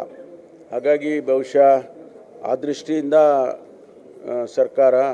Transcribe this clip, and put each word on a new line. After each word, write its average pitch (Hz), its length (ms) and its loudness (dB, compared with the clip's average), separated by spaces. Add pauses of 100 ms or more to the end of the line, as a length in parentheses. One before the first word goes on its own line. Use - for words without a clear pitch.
(720)
ಹಾಗಾಗಿ 147 500 -2
ಬಹುಶಃ 135 680 2 (580)
ಆ 113 100 -4
ದೃಷ್ಟಿಯಿಂದ, 143 600 -6
ಆ, 131 1300 -2
ಸರ್ಕಾರ 131 480 0 (200)